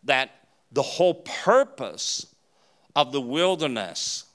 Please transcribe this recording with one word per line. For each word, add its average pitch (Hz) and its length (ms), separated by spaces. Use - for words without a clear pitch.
that 135 260
the 135 120
whole 175 320
purpose - 1120
of 147 160
the 139 100
wilderness 135 1120